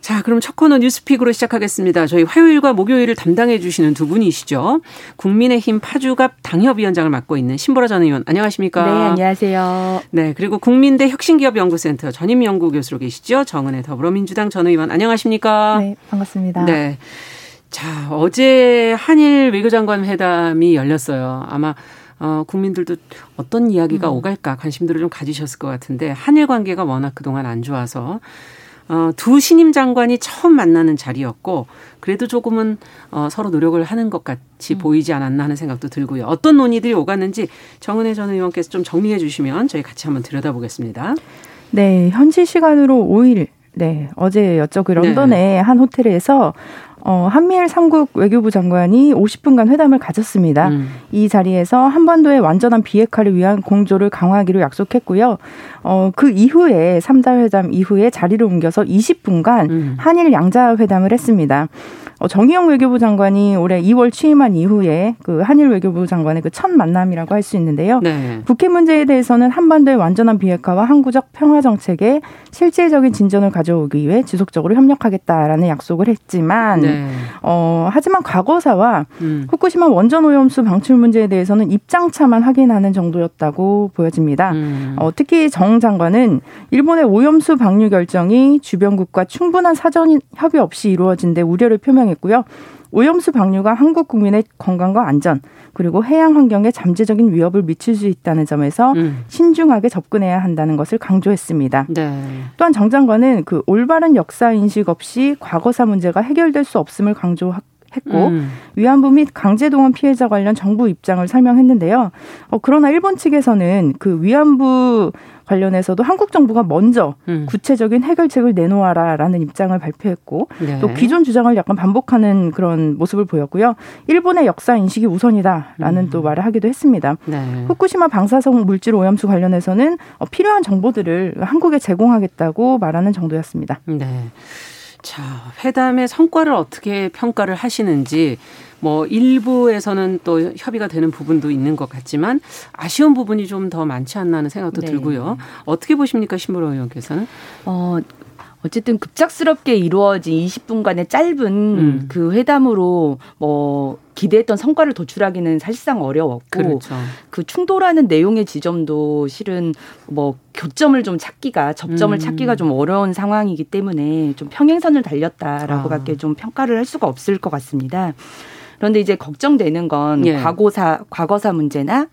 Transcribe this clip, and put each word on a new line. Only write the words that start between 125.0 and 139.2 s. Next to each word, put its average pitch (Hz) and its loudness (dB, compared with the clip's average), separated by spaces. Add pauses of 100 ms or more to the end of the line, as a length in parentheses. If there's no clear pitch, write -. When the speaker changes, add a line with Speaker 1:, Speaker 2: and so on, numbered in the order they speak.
Speaker 2:
우선이다라는 185 0
Speaker 1:
음. - -4
Speaker 2:
또 165 -4
말을 156 -2
하기도 220 0
했습니다. 202 0
Speaker 1:
네. 127 -6
Speaker 2:
후쿠시마 349 0
방사성 240 2
물질 196 0
오염수 196 0
관련해서는, 185 0 (220)
어, - -8
필요한 415 0
정보들을 190 -2
한국에 294 0
제공하겠다고 214 0
말하는 175 -2
정도였습니다. 160 -6
Speaker 1:
네. 131 -6 (760)
자, - -16 (400)
회담의 254 0
성과를 320 2
어떻게 196 -4
평가를 202 -4
하시는지, 156 -2 (440)
뭐, 156 -2
일부에서는 220 0